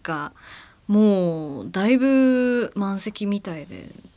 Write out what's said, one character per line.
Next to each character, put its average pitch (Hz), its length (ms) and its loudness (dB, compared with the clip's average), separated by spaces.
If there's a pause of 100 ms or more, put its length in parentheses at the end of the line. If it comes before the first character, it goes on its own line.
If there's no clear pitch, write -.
が、 151 300 -8 (560)
も 175 720 2
う 104 80 -10
だ 190 180 -2
い 254 100 4
ぶ 254 760 2
満 196 260 -4
席 208 260 -6
み 202 160 -2
た 170 160 -10
い 147 80 -14
で 95 180 -18 (320)